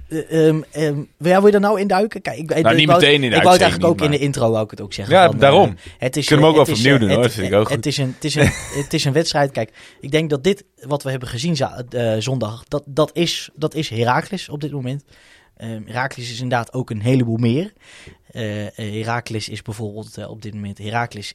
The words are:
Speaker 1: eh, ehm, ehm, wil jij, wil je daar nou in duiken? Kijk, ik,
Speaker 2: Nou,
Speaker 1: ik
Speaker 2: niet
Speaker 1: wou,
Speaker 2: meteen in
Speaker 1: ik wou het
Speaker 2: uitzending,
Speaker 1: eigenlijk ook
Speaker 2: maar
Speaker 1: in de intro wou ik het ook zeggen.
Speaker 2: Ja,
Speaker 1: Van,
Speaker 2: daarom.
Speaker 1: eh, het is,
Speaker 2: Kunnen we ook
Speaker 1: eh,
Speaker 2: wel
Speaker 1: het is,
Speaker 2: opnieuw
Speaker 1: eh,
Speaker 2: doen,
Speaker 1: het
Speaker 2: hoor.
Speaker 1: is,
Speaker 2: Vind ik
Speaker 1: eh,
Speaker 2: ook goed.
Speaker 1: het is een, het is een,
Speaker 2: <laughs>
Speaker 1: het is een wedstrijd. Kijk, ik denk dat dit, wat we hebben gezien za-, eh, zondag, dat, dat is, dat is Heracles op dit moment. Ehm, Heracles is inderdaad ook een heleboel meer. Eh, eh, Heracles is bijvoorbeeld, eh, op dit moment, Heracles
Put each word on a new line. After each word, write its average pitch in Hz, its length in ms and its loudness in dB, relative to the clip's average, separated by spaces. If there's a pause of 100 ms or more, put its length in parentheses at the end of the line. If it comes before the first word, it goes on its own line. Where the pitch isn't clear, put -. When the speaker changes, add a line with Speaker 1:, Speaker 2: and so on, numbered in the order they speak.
Speaker 1:
eh, 160 400 0
ehm, 156 140 2 (100)
ehm, 151 240 -2
wil 143 100 -8 (260)
jij, 180 40 4
wil 196 100 4
je 208 60 8
daar 202 100 4
nou 208 180 0
in 202 80 -2
duiken? 202 340 0
Kijk, 117 160 -8
ik, 156 120 -8
Speaker 2:
Nou, 160 200 2
Speaker 1:
ik 117 60 4
Speaker 2:
niet 151 120 4
Speaker 1:
wou, 170 120 6
Speaker 2:
meteen 143 240 4
in 120 80 0
Speaker 1:
ik 95 120 4
wou 180 100 8
het 185 80 6
Speaker 2:
uitzending, - 0 -
Speaker 1:
eigenlijk 170 320 2
ook - 60 -4
Speaker 2:
maar 151 140 0
Speaker 1:
in 143 60 0
de 143 60 -2
intro 123 260 0
wou 110 120 0
ik 107 80 -10
het - 100 -14
ook 101 120 -12
zeggen. 110 220 0
Speaker 2:
Ja, 185 100 8
Speaker 1:
Van, 123 120 2
Speaker 2:
daarom. 139 320 6
Speaker 1:
eh, - 280 -14
het 131 200 -4
is, 143 100 -2
Speaker 2:
Kunnen 151 180 6
we 160 60 6
ook 151 80 4
Speaker 1:
eh, 139 80 8
Speaker 2:
wel - 80 -2
Speaker 1:
het 113 100 2
is, 139 60 6
Speaker 2:
opnieuw - 20 6
Speaker 1:
eh, 135 60 6
Speaker 2:
doen, 107 100 2
Speaker 1:
het 98 80 2
Speaker 2:
hoor. 120 100 4
Speaker 1:
is, 120 60 -2
Speaker 2:
Vind 95 140 -4
ik 95 60 -4
Speaker 1:
eh, 101 60 6
Speaker 2:
ook 107 80 2
goed. 139 80 -2
Speaker 1:
het 127 100 -4
is 147 120 -4
een, 131 180 -4
het - 100 -20
is 143 100 -4
een, 143 140 4 (180)
Speaker 2:
<laughs> 139 160 -8
Speaker 1:
het - 100 -12
is 151 120 0
een 139 80 0
wedstrijd. 143 380 0
Kijk, 113 220 -6 (260)
ik 139 120 -14
denk 156 180 0
dat 139 140 -4
dit, 196 220 -2 (160)
wat 139 220 -6
we 135 60 -6
hebben 127 200 -8
gezien 151 260 -4
za-, 127 340 -6
eh, 117 300 -2
zondag, 113 480 -6
dat, 147 180 -6
dat 143 280 -2
is, - 420 -4
dat 147 200 -6
is 151 140 -6
Heracles 120 600 -2
op 147 120 -10
dit 147 100 -8
moment. 139 320 -8 (540)
Ehm, 110 280 -12
Heracles 123 460 -8
is 113 100 -12
inderdaad 123 320 -4
ook 131 160 -6
een 107 120 -6
heleboel 120 360 2
meer. 123 360 0 (580)
Eh, 107 340 -8
eh, - 80 -14 (320)
Heracles 113 440 -6
is 104 120 -12
bijvoorbeeld, 107 560 -12
eh, 104 120 -14
op 110 120 -18
dit 107 120 -14
moment, 104 240 -10
Heracles 107 580 -8